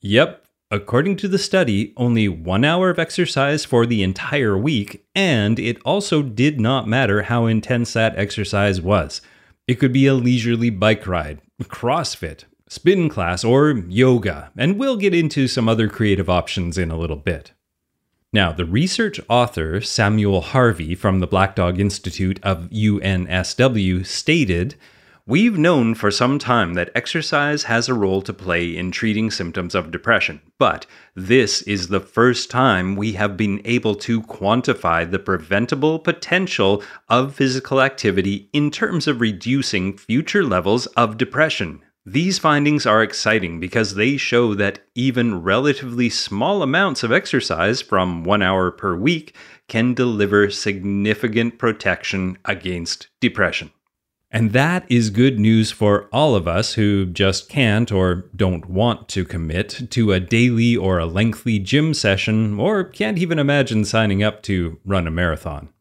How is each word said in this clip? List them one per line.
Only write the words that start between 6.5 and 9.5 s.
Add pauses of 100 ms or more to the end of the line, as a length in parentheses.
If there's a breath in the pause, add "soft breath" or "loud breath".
not
matter
how
intense
that
exercise
was. (440 soft breath)